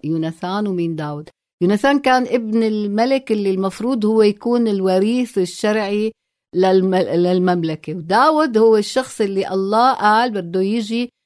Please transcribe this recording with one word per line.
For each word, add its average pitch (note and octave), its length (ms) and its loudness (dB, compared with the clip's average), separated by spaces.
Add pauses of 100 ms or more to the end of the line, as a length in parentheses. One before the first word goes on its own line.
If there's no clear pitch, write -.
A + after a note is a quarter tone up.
يوناثان E3 640 -4
ومين E3+ 300 -4
داود. D3+ 320 -10 (340)
يوناثان G#3+ 380 2
كان B3+ 260 2
ابن A3+ 360 -2
الملك A3 720 0
اللي G#3 180 0
المفروض G#3 540 -2
هو A3 180 4
يكون A#3 460 2
الوريث G3+ 680 0
الشرعي G#3 760 -2 (440)
للم-، F#3+ 380 4
للمملكة، F3 1000 0
وداود A#3+ 640 2
هو A3 180 6
الشخص A#3+ 440 -2
اللي G3 280 -2
الله G#3 440 0
قال A3 380 2
بده F#3 320 -4
يجي A3+ 480 -4 (160)